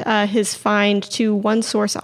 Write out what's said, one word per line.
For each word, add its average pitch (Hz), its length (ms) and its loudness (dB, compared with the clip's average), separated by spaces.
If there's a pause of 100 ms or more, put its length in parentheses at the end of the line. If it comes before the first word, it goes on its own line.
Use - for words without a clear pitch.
uh, 208 220 2
his 208 280 0
find 208 480 2 (100)
to 220 220 0
One 214 280 0
Source 208 420 -2